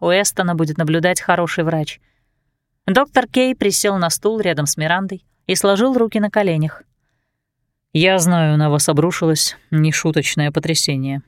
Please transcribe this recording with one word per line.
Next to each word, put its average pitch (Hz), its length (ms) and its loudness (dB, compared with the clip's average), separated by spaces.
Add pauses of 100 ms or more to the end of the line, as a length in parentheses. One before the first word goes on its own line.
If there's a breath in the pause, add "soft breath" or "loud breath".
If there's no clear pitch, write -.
у 160 60 -2
Эстона 180 480 0
будет 156 240 -2
наблюдать 165 420 0
хороший 175 440 0
врач. 156 360 -4 (840)
Доктор 254 420 2
Кей 254 260 0
присел 196 440 -2
на 175 120 0
стул 214 300 -2
рядом 156 260 -2
с - 100 -4
Мирандой 185 480 -4 (220)
и 185 80 -2
сложил 202 400 2
руки 226 240 0
на 208 120 0
коленях. 165 520 0 (1080)
«Я 185 260 4
знаю, 165 380 2
на 151 140 2
вас 147 180 0
обрушилось 160 680 0 (140)
нешуточное 156 800 0
потрясение» 139 760 -4